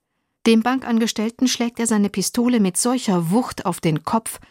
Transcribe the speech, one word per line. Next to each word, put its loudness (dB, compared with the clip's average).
Dem 4
Bankangestellten -2
schlägt -2
er 0
seine 2
Pistole 0
mit 2
solcher 0
Wucht -2
auf -4
den 0
Kopf, -4